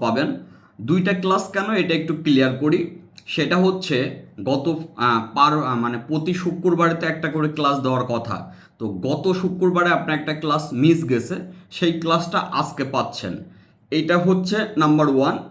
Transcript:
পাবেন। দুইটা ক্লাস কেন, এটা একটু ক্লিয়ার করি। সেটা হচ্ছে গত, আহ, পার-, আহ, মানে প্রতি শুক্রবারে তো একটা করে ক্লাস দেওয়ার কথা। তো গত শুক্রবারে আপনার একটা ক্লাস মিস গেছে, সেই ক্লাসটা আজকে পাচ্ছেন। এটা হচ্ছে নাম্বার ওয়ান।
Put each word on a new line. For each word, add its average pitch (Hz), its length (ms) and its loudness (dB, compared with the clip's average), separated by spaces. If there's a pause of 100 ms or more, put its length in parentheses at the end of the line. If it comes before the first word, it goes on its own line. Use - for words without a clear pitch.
পাবেন। 127 360 0 (440)
দুইটা 180 320 2
ক্লাস 190 400 0
কেন, 196 180 -2
এটা 175 240 2
একটু 156 200 -2
ক্লিয়ার 131 420 4
করি। 156 440 0 (260)
সেটা 165 300 0
হচ্ছে 160 680 0 (200)
গত, 139 240 0 (280)
আহ, 117 380 2
পার-, 147 300 4
আহ, 127 120 -2
মানে 120 300 -2
প্রতি 156 280 -2
শুক্রবারে 170 600 0
তো 165 120 -4
একটা 160 220 -4
করে 151 200 0
ক্লাস 147 320 0
দেওয়ার 131 240 0
কথা। 113 480 -6 (260)
তো 113 100 -6
গত 135 440 -2
শুক্রবারে 175 580 2
আপনার 156 280 0
একটা 151 160 -4
ক্লাস 151 380 -2
মিস 135 360 4
গেছে, 123 260 0 (360)
সেই 170 220 0
ক্লাসটা 165 460 0
আজকে 143 460 -4
পাচ্ছেন। 117 520 -4 (540)
এটা 160 280 2
হচ্ছে 185 380 2 (200)
নাম্বার 147 400 4
ওয়ান। 139 220 2 (120)